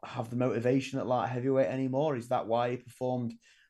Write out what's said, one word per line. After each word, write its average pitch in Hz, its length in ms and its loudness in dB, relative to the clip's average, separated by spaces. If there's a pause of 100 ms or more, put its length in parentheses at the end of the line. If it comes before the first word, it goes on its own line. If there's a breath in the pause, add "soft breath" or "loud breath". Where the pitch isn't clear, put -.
have 120 260 -6
the 120 60 -4
motivation 123 600 2
at 101 80 -4
light 120 220 2
heavyweight 127 400 2
anymore? 131 480 0
Is 120 120 -8
that 123 180 0
why 120 240 2
he 123 60 -4
performed 123 580 -4 (360 soft breath)